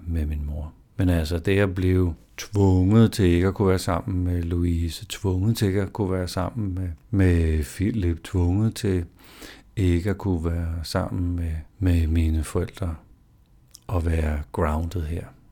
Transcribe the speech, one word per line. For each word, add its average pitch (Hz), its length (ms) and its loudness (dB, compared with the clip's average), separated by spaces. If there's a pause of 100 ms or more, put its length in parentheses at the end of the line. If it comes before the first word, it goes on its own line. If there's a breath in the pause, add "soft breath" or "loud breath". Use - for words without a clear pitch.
med 82 200 -2
min 76 200 -4
mor. 76 260 -8 (240)
Men 92 120 2
altså, 85 300 0
det 98 200 0
at 98 160 2
blive 92 400 2 (220)
tvunget 101 760 4
til 104 120 2
ikke 87 240 4
at 95 60 0
kunne 98 140 2
være 92 100 4
sammen 90 460 -2
med 87 180 -2
Louise, 85 680 -2
tvunget 98 480 -2
til 104 120 0
ikke 98 140 0
at 95 100 -6
kunne 95 200 -2
være 92 160 -2
sammen 95 460 -4
med, 92 140 -4 (220)
med 85 540 4
Philip, 92 600 -2
tvunget 95 500 0
til 92 300 -2 (720 loud breath)
ikke 90 340 2
at 95 80 -4
kunne 87 260 -2
være 85 380 -2
sammen 90 540 -4
med, 85 160 -4 (260)
med 85 280 4
mine 80 380 2
forældre, 85 500 -6 (1000)
og 85 140 -2
være 78 360 0 (100)
grounded 82 500 -2
her. 78 240 -6 (260)